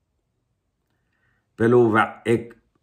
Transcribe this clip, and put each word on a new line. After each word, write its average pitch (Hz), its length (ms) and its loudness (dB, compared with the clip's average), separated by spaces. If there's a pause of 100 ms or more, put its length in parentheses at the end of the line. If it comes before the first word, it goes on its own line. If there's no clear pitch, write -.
(1600)
પેલું 117 340 2
વા-, 107 340 -2
એક 117 280 -6 (280)